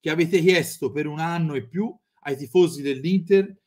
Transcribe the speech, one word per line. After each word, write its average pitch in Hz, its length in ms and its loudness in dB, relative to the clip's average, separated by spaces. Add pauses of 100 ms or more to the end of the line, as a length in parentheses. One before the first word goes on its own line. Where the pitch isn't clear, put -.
che 160 80 -6
avete 170 320 2
chiesto 170 500 0
per 151 160 -4
un 151 120 -8
anno 165 340 -2
e 127 120 -6
più 190 320 -6 (260)
ai 139 120 -4
tifosi 147 460 2
dell'Inter 175 760 0 (120)